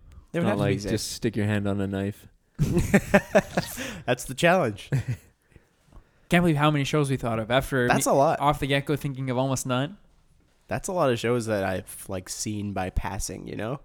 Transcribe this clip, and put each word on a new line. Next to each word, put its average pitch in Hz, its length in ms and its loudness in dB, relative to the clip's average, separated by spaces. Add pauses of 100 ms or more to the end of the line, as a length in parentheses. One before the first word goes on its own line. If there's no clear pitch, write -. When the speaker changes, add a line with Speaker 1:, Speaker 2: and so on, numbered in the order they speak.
(320)
Speaker 1:
They 165 80 -2
would 170 60 0
Speaker 2:
Not 113 40 2
Speaker 1:
have 104 100 2
to 101 60 2
be 101 60 4
Speaker 2:
like, 98 100 0
Speaker 1:
safe. 101 100 -4
Speaker 2:
just 107 220 -2
stick - 220 -4
your 104 100 0
hand 104 220 0
on 101 120 -2
a 98 80 -2
knife. 98 400 -4 (140)
Speaker 1:
<laughs> - 180 -20 (1500)
That's 127 200 -2
the 135 100 -8
challenge. 165 600 0
Speaker 3:
<laughs> - 1300 -10
Can't 175 140 6
believe 165 140 4
how 151 140 6
many 143 120 2
shows 143 260 2
we 131 80 2
thought 117 220 -2
of 110 120 -4
after 127 360 2
Speaker 1:
That's 131 200 4
Speaker 3:
me 269 40 2
Speaker 1:
a 185 40 6
lot. 147 240 4
Speaker 3:
off 143 200 2
the 143 80 -2
get-go 139 280 0
thinking 135 340 -6
of 123 80 0
almost 131 280 -2
none. 135 320 -2 (680)
Speaker 1:
That's - 200 -4
a 196 60 -4
lot 156 180 2
of 113 80 0
shows 117 260 0
that 104 180 0
I've, 95 460 -6
like, 95 200 -8
seen 104 440 -6
by 95 160 -4
passing, 95 580 -6
you - 80 -10
know? 110 300 -6